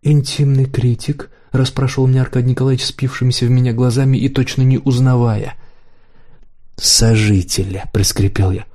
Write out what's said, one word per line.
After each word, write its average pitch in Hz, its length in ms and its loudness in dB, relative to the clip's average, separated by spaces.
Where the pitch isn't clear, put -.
интимный 139 640 0
критик? — 127 640 -4
расспрашивал 131 540 0
меня 131 160 2
Аркадий 127 280 0
Николаевич 131 340 0
спившимися - 640 -2
в 120 40 2
меня 123 220 2
глазами 127 460 2
и 139 100 0
точно 135 340 -2
не 131 160 4
узнавая. 123 760 0
Сожителя, — 98 1160 0
проскрипел 98 580 0
я. 95 240 -6